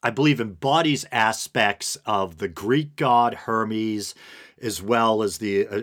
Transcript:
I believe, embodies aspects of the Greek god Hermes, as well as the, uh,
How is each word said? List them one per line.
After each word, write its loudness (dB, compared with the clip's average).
I 2
believe, 2
embodies 0
aspects 0
of -2
the -4
Greek -2
god 2
Hermes, -4
as -6
well 4
as -2
the, 0
uh, -4